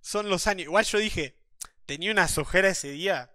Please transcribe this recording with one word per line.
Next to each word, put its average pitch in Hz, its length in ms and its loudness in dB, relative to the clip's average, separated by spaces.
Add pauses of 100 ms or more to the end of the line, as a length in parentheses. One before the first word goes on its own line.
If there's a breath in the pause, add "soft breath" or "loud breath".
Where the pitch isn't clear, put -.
Son 208 280 -6
los 185 160 2
años. 190 200 0
Igual 196 200 4
yo 214 140 0
dije, 175 360 -2 (520)
tenía 165 240 -6
unas 185 260 2
ojeras 185 400 2
ese - 140 -8
día 151 440 -4